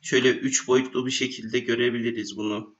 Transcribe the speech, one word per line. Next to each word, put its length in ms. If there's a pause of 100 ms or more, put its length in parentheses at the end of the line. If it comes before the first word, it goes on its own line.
Şöyle 280
üç 380
boyutlu 380
bir 40
şekilde 480
görebiliriz 800
bunu. 440